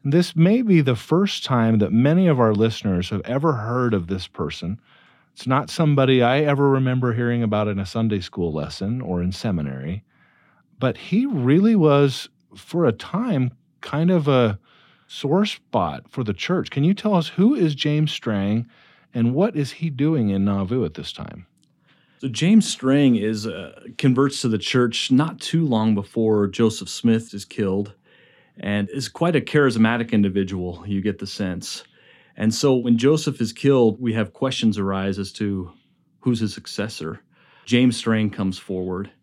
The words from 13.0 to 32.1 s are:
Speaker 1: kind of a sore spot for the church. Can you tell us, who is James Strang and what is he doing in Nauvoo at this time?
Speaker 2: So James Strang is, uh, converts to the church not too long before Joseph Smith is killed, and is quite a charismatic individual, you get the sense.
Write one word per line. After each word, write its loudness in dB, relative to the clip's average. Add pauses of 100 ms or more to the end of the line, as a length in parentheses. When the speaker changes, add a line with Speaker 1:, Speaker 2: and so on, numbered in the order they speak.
Speaker 1:
kind 0
of 2
a 2 (480)
sore 0
spot -4
for -6
the -2
church. -4
Can -2
you 4
tell 0
us, 0
who 4
is 2
James 0
Strang -2 (460)
and 0
what 0
is -4
he -6
doing 0
in 0
Nauvoo -2
at -8
this -14
time? -16 (720)
Speaker 2:
So -8
James 4
Strang 4
is, -2
uh, -12 (160)
converts 2
to -2
the 0
church 0
not 2
too -2
long 2
before 0
Joseph -2
Smith -2
is -12
killed, -4 (680)
and -4
is -8
quite -2
a 2
charismatic 2
individual, -2
you -4
get -4
the -10
sense. -8 (500)